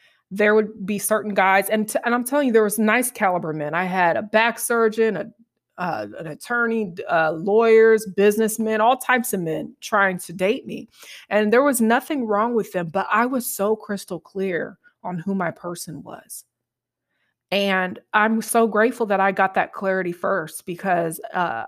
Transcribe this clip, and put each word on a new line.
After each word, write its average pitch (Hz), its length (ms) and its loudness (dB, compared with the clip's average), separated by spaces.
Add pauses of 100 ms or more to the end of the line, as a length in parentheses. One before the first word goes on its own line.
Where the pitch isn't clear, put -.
(300)
There 208 260 2
would 214 300 0
be 202 140 -4
certain 208 340 -2
guys, 196 360 4
and 214 180 0
t-, - 160 -4
and 240 100 0
I'm 240 100 0
telling 285 240 0
you, 240 60 0
there 220 100 6
was 208 160 -2
nice 233 320 2
caliber 175 420 -2
men. 151 200 -6
I 175 120 0
had 180 320 2
a 107 40 -4
back 220 380 0
surgeon, 226 580 0
a, 151 140 -8 (460)
uh, 147 300 -6 (120)
an 160 80 -10
attorney, 226 680 -2 (160)
uh, 160 220 2
lawyers, 220 720 6 (120)
businessmen, 214 640 2
all 247 160 4
types 254 360 0
of 196 60 0
men 156 400 -6
trying 196 400 0
to - 140 -14
date 202 340 -2
me. 160 220 -12 (400)
And 214 220 2
there 240 120 6
was 285 160 2
nothing 240 480 0
wrong 214 280 0
with 208 180 -2
them, 175 160 -4
but 190 200 -4
I 220 160 2
was 254 220 -4
so 214 300 -2
crystal 196 420 -8
clear 190 580 -6 (240)
on 180 160 -8
who 190 160 -4
my 185 160 -2
person 170 540 -12
was. - 400 -18 (1080)
And 190 460 0 (140)
I'm 220 280 2
so 226 240 2
grateful 220 420 0
that 196 120 0
I 196 140 2
got 190 220 0
that - 180 -2
clarity 190 400 -2
first, 180 520 -6
because, 170 540 -2 (140)
uh, 139 340 -2